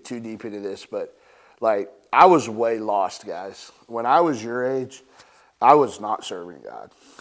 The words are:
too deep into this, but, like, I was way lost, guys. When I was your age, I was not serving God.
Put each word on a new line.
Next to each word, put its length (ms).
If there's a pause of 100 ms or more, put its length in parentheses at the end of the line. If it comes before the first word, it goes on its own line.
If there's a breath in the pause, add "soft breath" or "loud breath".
too 180
deep 240
into 160
this, 240
but, 320 (440 soft breath)
like, 300 (220)
I 140
was 220
way 320
lost, 460
guys. 440 (160)
When 180
I 160
was 220
your 220
age, 380 (580 soft breath)
I 140
was 260
not 240
serving 400
God. 260 (300 loud breath)